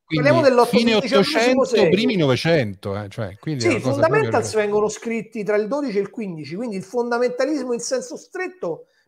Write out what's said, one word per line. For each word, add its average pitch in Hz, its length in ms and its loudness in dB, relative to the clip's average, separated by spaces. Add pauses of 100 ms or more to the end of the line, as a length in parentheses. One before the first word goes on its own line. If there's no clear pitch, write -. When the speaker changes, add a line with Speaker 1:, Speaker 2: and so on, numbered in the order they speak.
Speaker 1:
quindi 156 220 0
Speaker 2:
Parliamo 320 160 4
dell'otto-, 240 360 6
Speaker 1:
fine 233 140 4
Speaker 2:
del 214 80 4
diciannovesimo 240 600 2
Speaker 1:
Ottocento, 247 40 2
Speaker 2:
secolo. 220 240 2
Speaker 1:
primi 220 260 2
Novecento, 127 880 0
eh, 101 60 -12
cioè, 101 280 -10
quindi 143 280 -4
è - 20 2
Speaker 2:
Sì, - 20 2
Speaker 1:
una 247 120 0
cosa 277 220 0
proprio 381 180 2
Speaker 2:
Fundamentals 247 240 -2
Speaker 1:
recente. - 200 -4
Speaker 2:
vengono 208 240 0
scritti 226 540 -8
tra 208 120 -2
il 214 120 0
dodici 262 300 -4
e 202 40 0
il 190 80 -4
quindici, 165 460 -10
quindi 226 220 -8
il 185 60 -8
fondamentalismo 247 920 -2
in 233 60 -4
senso 254 380 -6
stretto - 720 -10 (200)